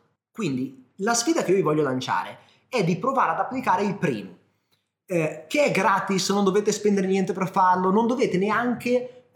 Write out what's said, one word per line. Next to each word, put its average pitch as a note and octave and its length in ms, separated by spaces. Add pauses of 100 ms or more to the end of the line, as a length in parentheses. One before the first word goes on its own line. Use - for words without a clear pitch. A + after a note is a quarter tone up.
(320)
Quindi C3+ 640
la G#3 160
sfida C#4 300
che - 80
io G3 80
vi F#3 40
voglio D3+ 200
lanciare B2+ 560 (280)
è B3+ 160
di E3+ 140
provare G3+ 360
ad - 80
applicare G#3 440
il F#3+ 120
primo, G#2 400 (680)
eh, E3 420
che G3 180
è - 60
gratis, G3 600
non G3+ 140
dovete G3+ 280
spendere G3 340
niente F#3+ 280
per F#3+ 160
farlo, F#3 400
non A3 160
dovete A3+ 320
neanche, A#3+ 960